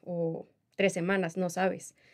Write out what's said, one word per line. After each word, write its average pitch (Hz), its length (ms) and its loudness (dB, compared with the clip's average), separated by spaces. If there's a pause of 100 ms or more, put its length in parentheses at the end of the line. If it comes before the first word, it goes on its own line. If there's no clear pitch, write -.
o 170 440 -4 (280)
tres 196 180 4
semanas, 180 440 0
no 180 120 0
sabes. 180 460 -2 (180)